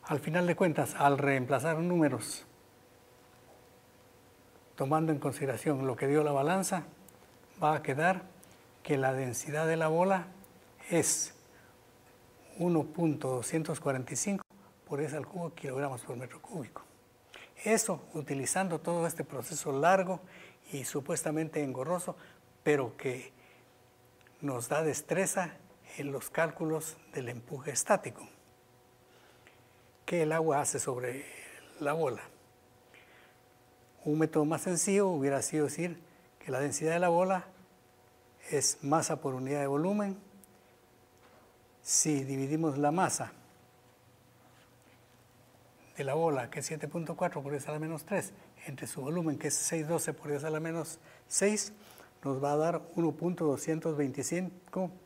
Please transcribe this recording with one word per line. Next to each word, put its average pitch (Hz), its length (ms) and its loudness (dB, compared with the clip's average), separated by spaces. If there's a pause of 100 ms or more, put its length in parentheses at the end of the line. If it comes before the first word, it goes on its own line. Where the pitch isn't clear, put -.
Al 147 160 0
final 180 260 2
de 170 100 2
cuentas, 160 400 2
al 143 220 6
reemplazar 139 600 2
números, 160 680 2 (2250)
tomando 156 360 2
en 143 80 2
consideración 135 680 0
lo 123 80 0
que 135 120 -2
dio 151 160 4
la 147 80 2
balanza, 165 520 2 (800)
va 156 120 4
a 147 60 -2
quedar 165 420 2 (600)
que 147 140 2
la 135 160 2
densidad 135 520 -2
de 165 120 2
la 160 100 2
bola 180 400 4 (640)
es - 420 2 (1200)
uno 170 260 4
punto 151 460 0
doscientos 143 500 -2
cuarenta 131 340 -2
y - 20 -4
cinco 196 300 -2 (420)
por 143 120 -2
diez 147 140 -2
al 143 120 -4
cubo 170 300 -8
kilogramos 135 460 -4
por 127 160 -8
metro 123 240 -12
cúbico. 147 420 -10 (800)
Eso 214 400 2 (100)
utilizando 151 680 -2
todo 170 280 0
este 160 160 -4
proceso 143 480 -6
largo 175 480 4 (520)
y 135 120 -6
supuestamente 156 800 -2
engorroso, 143 520 -2 (460)
pero 135 340 2
que 127 380 -6 (1080)
nos 127 280 -4
da 156 140 2
destreza 170 720 0 (420)
en 143 140 -4
los 135 180 -6
cálculos 160 680 -2 (160)
del 127 160 -6
empuje 123 420 -10
estático - 560 0 (1800)
que 175 160 0
el 156 120 2
agua 160 280 4
hace 131 180 0
sobre 127 460 -4 (540)
la 143 140 0
bola. 147 280 0 (1800)
Un 151 160 2
método 156 260 4
más 156 160 0
sencillo 196 460 4
hubiera 139 340 2
sido 156 240 2
decir 165 340 -4 (380)
que - 140 -10
la 131 80 0
densidad 147 340 0
de 175 60 2
la 180 100 4
bola 180 360 4 (1040)
es 139 320 0
masa 151 360 2
por 139 140 -4
unidad 135 280 -2
de 139 60 0
volumen. 190 520 0 (1600)
Si 147 420 2
dividimos 139 540 0
la 147 140 4
masa 165 400 0 (2750)
de 147 60 -4
la 135 100 0
bola, 147 380 2
que 151 80 -8
es 135 80 -6
siete 156 200 -6
punto 165 280 -6
cuatro 170 260 -2
por 139 100 -6
diez 143 160 -4
a 147 40 -6
la 151 80 -4
menos 156 260 -6
tres, - 280 -2 (340)
entre 143 180 -10
su - 160 -8
volumen, 160 380 0
que - 80 -4
es 135 80 0
seis 156 320 -2
doce 160 260 0
por 147 160 -10
diez 143 140 -2
a 156 80 -2
la 156 80 0
menos 165 400 -4 (280)
seis, 208 460 2 (500)
nos 135 200 0
va 143 80 2
a 147 60 4
dar 160 240 2 (140)
uno 170 160 4
punto 170 340 -2
doscientos 156 520 2
veinticinco 170 920 -2 (140)